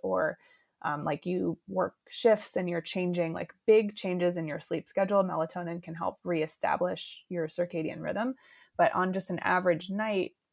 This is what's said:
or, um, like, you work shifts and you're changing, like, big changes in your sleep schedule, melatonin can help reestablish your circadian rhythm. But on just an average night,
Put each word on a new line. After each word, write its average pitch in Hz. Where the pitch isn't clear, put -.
or, 185
um, 156
like, 151
you 180
work 185
shifts -
and 185
you're 170
changing, 175
like, 175
big 214
changes 180
in 165
your 147
sleep -
schedule, 196
melatonin 170
can 170
help 165
reestablish 165
your 170
circadian 160
rhythm. 208
But -
on 185
just 185
an 175
average 180
night, 202